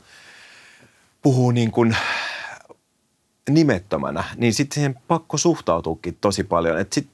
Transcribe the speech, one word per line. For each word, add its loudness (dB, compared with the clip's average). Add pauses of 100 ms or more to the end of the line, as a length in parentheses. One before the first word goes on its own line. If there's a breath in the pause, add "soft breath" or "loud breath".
(1200 loud breath)
puhuu 4
niin 2
kuin 2 (1500 loud breath)
nimettömänä, 2 (120)
niin 2
sit -2
siihen -2 (120)
pakko -2
suhtautuukin -2
tosi 0
paljon. 0
Et -4
sit, -4